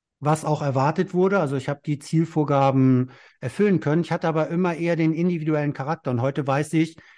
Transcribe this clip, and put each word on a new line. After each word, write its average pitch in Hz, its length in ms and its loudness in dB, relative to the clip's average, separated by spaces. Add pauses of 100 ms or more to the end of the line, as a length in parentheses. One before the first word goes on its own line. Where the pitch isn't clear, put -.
(200)
was 156 240 0
auch 151 200 -2
erwartet 143 500 0
wurde. 190 260 2
Also 139 160 -2
ich 131 140 -6
habe 143 160 -6
die 147 140 -2
Zielvorgaben 139 1120 2 (280)
erfüllen 180 400 0
können. 156 220 0
Ich 156 100 -4
hatte 175 160 -2
aber 156 220 0
immer 170 260 0
eher 170 200 -2
den 160 180 2
individuellen 156 600 -2
Charakter. 143 360 -6
Und 120 120 -2
heute 139 260 -2
weiß 147 260 -2
ich, 160 240 0 (200)